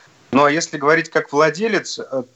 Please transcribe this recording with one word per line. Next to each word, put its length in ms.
Ну, 120
а 80
если 260
говорить 320
как 220
владелец, 680
э, 240